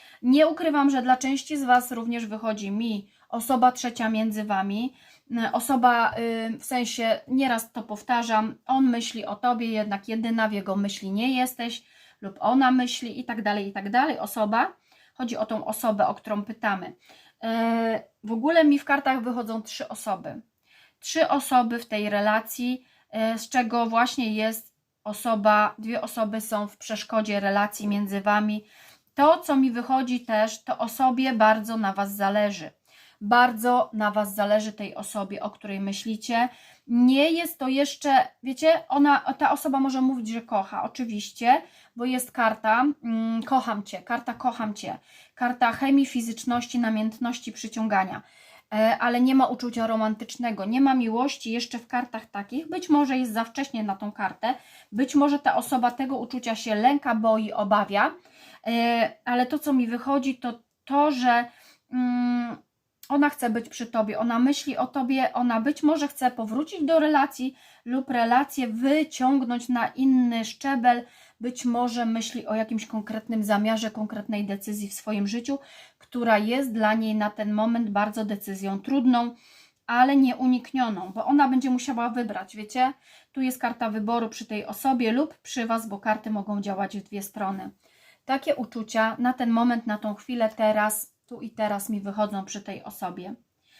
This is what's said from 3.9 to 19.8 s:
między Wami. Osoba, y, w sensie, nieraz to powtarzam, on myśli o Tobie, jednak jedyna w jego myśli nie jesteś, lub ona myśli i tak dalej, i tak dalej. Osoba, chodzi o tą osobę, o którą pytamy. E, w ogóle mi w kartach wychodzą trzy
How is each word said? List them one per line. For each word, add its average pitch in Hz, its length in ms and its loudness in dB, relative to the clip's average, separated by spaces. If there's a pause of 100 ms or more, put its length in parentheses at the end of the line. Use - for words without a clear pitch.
między 220 340 -2
Wami. 208 500 -4 (600)
Osoba, 240 640 2
y, 226 420 -4
w - 60 -18
sensie, 233 600 -2
nieraz 247 440 0
to 226 120 -10
powtarzam, 220 720 -2 (100)
on 262 240 4
myśli 233 360 -2
o 202 100 -6
Tobie, 240 320 0
jednak 214 400 -4
jedyna 226 420 0
w - 20 -6
jego 196 240 -2
myśli 202 360 -4
nie 247 260 0
jesteś, 247 460 -4 (380)
lub 196 180 -12
ona 254 320 4
myśli 247 480 0
i 247 60 -8
tak 226 160 -6
dalej, 208 260 -2
i 202 60 -10
tak 196 160 -6
dalej. 254 300 2
Osoba, 220 540 0 (400)
chodzi 233 240 -6
o 214 80 0
tą 220 200 -6
osobę, 214 420 0
o 202 80 -2
którą 208 280 -6
pytamy. 202 520 -4 (480)
E, 226 600 0 (200)
w 208 80 -6
ogóle 302 320 4
mi 285 160 6
w - 60 -16
kartach 277 360 0
wychodzą 226 400 -4
trzy - 260 -12